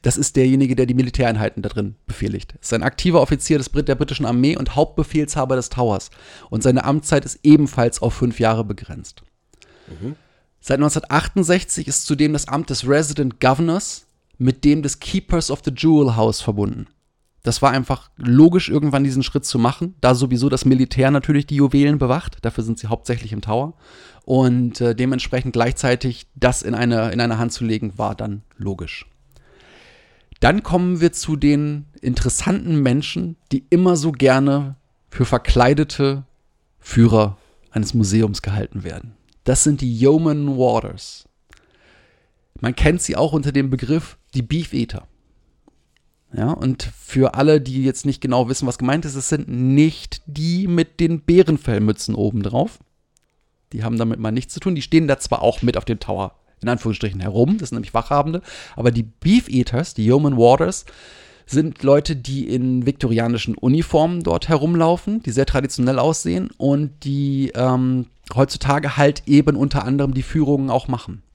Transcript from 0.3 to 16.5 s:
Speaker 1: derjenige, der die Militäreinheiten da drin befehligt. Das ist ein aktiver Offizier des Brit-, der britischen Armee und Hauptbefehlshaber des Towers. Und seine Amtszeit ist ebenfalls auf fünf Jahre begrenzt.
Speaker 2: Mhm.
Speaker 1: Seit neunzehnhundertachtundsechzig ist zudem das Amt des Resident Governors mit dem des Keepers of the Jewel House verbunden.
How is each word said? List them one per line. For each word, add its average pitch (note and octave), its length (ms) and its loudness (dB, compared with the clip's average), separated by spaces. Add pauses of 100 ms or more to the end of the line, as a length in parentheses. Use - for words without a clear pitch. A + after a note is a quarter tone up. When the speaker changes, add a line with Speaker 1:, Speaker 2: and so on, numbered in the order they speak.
Speaker 1:
derjenige, C3 400 2
der B2+ 80 2
die B2 80 -2
Militäreinheiten A#2 680 0
da G#2 80 -6
drin G#2 240 -6 (120)
befehligt. - 540 -8
Das - 60 -16
ist - 80 -6
ein A2+ 80 -2
aktiver E3+ 400 0
Offizier D3+ 340 0
des C3 140 -4
Brit-, C#3+ 180 -2
der C3+ 60 2
britischen C3+ 320 -4
Armee B2 320 0
und - 180 -6
Hauptbefehlshaber C#3+ 800 -2
des B2 140 -6
Towers. A2+ 400 -2 (400)
Und A2 120 -4
seine B2+ 220 2
Amtszeit D3 400 0
ist - 200 -12
ebenfalls C#3+ 580 4
auf A#2 100 0
fünf A#2+ 280 -2
Jahre A2+ 220 2
begrenzt. - 600 -12 (640)
Speaker 2:
Mhm. F#2+ 280 -12 (440)
Speaker 1:
Seit C3+ 200 -2
neunzehnhundertachtundsechzig E3 1080 0
ist - 160 -4
zudem D3+ 300 0
das - 140 -4
Amt D3 200 -6
des B2+ 180 -6
Resident C#3+ 540 0
Governors D#3+ 640 0 (320)
mit C3 280 0
dem D3 180 4
des C#3+ 180 -4
Keepers - 500 -2
of C#3+ 140 -6
the C#3+ 100 -4
Jewel D3 400 4
House A2 280 0
verbunden. G2+ 460 -4 (540)